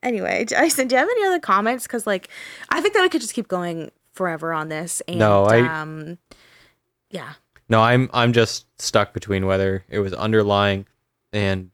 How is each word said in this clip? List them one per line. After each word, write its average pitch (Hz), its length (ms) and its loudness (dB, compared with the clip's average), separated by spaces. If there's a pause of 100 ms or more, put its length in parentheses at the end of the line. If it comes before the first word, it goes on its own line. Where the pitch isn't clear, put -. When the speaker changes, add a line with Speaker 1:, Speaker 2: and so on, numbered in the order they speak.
Speaker 1:
Anyway, 214 420 -2
Jason, 269 420 0
do 240 60 0
you 254 60 4
have 330 100 2
any 453 160 0
other 370 140 2
comments? 220 480 0
'Cause, 233 180 -6
like, 196 240 -4 (400)
I 320 100 0
think 381 140 0
that 381 80 4
we 370 80 4
could 320 120 -2
just 226 120 -10
keep 233 140 -6
going 175 420 -4 (240)
forever 165 400 -4
on 156 160 -4
this. 156 380 -8
And, 175 100 -6
Speaker 2:
No, 101 280 4
I 113 160 6 (200)
Speaker 1:
um, 156 380 -12 (920)
yeah. 147 240 -12 (360)
Speaker 2:
No, 110 120 4
I'm, 123 320 2
I'm 120 180 2
just 113 360 2 (120)
stuck - 340 0
between 98 340 -2
whether 95 420 0
it - 80 -4
was 98 160 -2
underlying 101 720 2 (480)
and 95 400 -2